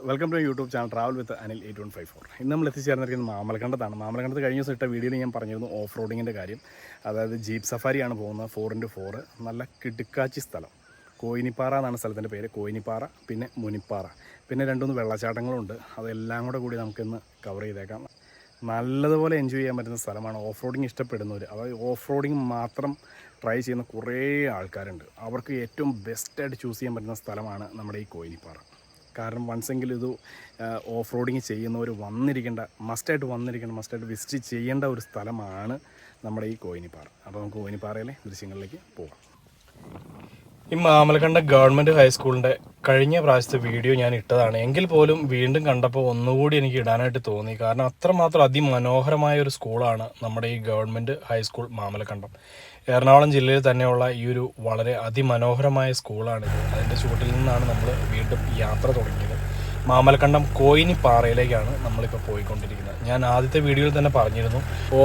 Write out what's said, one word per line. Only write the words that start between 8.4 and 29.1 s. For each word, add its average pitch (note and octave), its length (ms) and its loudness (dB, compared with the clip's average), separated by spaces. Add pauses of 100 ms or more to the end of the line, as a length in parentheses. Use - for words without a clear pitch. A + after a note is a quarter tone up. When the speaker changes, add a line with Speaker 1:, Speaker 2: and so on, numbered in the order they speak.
Speaker 1:
ഫോർ G#2+ 220 -6
ഇൻറ്റു A2+ 180 -8
ഫോർ. F#2+ 180 -12 (340)
നല്ല A#2+ 200 -12 (160)
കിടുക്കാച്ചി B2 640 -8
സ്ഥലം. D#2+ 240 -16 (520)
കോയിനിപ്പാറ B2 560 -4
എന്നാണ് B2 200 -4
സ്ഥലത്തിൻ്റെ G#2+ 320 -8
പേര്. G#2 240 -10
കോയിനിപ്പാറ, A2 480 -8 (240)
പിന്നെ A#2 180 -8 (180)
മുനിപ്പാറ, G#2 420 -8 (420)
പിന്നെ C3+ 220 -4
രണ്ടുമൂന്ന് C3 280 -4
വെള്ളച്ചാട്ടങ്ങളുണ്ട്. A2+ 760 -6 (240)
അതെല്ലാം A2+ 480 -8
കൂടെ B2+ 160 -6
കൂടി A#2+ 180 -8
നമുക്കിന്ന് A2 360 -10 (280)
കവർ G2+ 220 -12
ചെയ്തേക്കാം. G2+ 340 -14 (680)
നല്ലതുപോലെ D3 680 0
എൻജോയ് C3 200 -4
ചെയ്യാൻ B2+ 160 -4
പറ്റുന്ന A#2 260 -10
സ്ഥലമാണ്. A2 340 -10 (120)
ഓഫ് G#2+ 140 -12
റോഡിങ് B2+ 260 -6
ഇഷ്ടപ്പെടുന്നവർ, G#2+ 540 -10 (100)
അതായത് A#2 240 -12 (140)
ഓഫ് A#2+ 200 -8
റോഡിങ് C#3+ 300 -2 (120)
മാത്രം A#2+ 380 -6 (520)
ട്രൈ A2+ 220 -2
ചെയ്യുന്ന B2 280 -6
കുറേ A#2 260 -8 (380)
ആൾക്കാരുണ്ട്. F#2+ 480 -14 (220)
അവർക്ക് B2 260 -10 (100)
ഏറ്റവും C#3 280 -4 (160)
ബെസ്റ്റായിട്ട് C#3 560 -10
ചൂസ് A#2 160 -10
ചെയ്യാൻ B2 180 -6
പറ്റുന്ന A2 260 -10
സ്ഥലമാണ് G#2 440 -12 (120)
നമ്മുടെ G#2 260 -12
ഈ - 20 -18 (100)
കോയിനിപ്പാറ. E2 400 -18 (640)